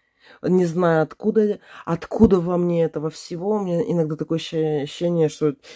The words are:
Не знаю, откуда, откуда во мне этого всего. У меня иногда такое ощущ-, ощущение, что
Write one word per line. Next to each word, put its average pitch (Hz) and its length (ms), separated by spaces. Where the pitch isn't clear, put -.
Не 180 240
знаю, 165 380
откуда, 208 560
откуда 185 540
во 175 180
мне 175 260
этого 156 260
всего. 175 460
У 208 80
меня 175 180
иногда 160 340
такое 160 220
ощущ-, 156 460
ощущение, 170 460
что 151 240